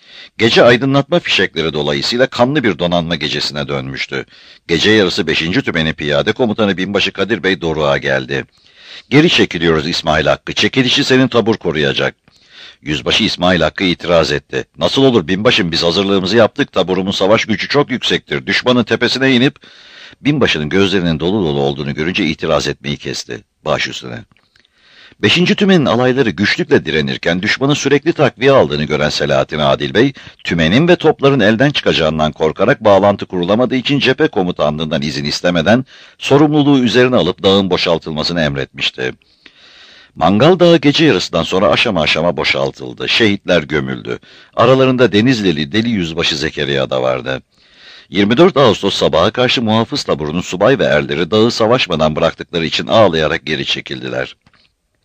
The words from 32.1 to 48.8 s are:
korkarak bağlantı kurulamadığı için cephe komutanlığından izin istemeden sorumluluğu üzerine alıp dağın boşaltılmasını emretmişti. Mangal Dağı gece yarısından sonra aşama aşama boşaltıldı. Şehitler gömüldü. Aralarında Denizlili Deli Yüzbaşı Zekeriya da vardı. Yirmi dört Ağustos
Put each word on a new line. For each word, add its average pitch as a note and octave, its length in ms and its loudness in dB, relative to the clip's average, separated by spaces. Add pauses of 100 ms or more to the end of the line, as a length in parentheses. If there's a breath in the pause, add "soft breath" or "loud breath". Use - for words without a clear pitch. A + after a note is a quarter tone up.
korkarak F#2+ 520 0
bağlantı G2+ 420 4
kurulamadığı G#2 500 -2
için C#3 220 -2
cephe C3 300 0
komutanlığından D#2 760 -2
izin C#2+ 220 -6
istemeden F2+ 600 0 (340 loud breath)
sorumluluğu C#3+ 600 2
üzerine B2 380 2
alıp F2 260 0
dağın G2 280 2
boşaltılmasını E2 680 -2
emretmişti. C2+ 720 -4 (1040 soft breath)
Mangal A2+ 440 4
Dağı E3+ 180 6
gece D3+ 280 2
yarısından F2+ 380 0
sonra F#2+ 260 0
aşama G2 320 0
aşama D#2 360 -2
boşaltıldı. C2+ 720 -6
Şehitler G2 540 0
gömüldü. C2 560 -6 (360 loud breath)
Aralarında B2+ 580 4
Denizlili G2+ 600 0
Deli A2+ 180 -2
Yüzbaşı E2 460 -2
Zekeriya C#2 540 -4
da C2 120 -2
vardı. B1+ 400 -4 (680 loud breath)
Yirmi G2+ 260 0
dört E3+ 200 4
Ağustos G#2 380 2